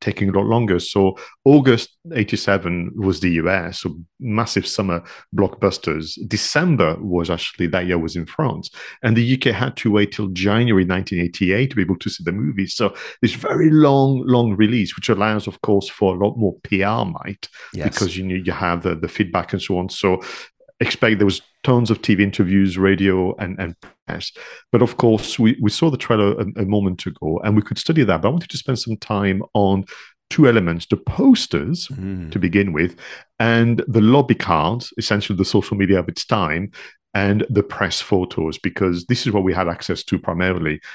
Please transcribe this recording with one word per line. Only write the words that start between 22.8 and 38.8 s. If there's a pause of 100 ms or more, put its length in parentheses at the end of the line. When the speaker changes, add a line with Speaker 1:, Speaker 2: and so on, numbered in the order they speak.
Speaker 1:
and,
and (320)
press. (380)
But
of
course,
we,
we
saw
the
trailer
a,
a
moment
ago,
and
we
could
study
that.
But
I
wanted
to
spend
some
time (120)
on (440)
two
elements,
the
posters
Speaker 2:
Mm.
Speaker 1:
to
begin
with, (420)
and
the
lobby
cards,
essentially
the
social
media
of
its
time, (440)
and
the
press
photos,
because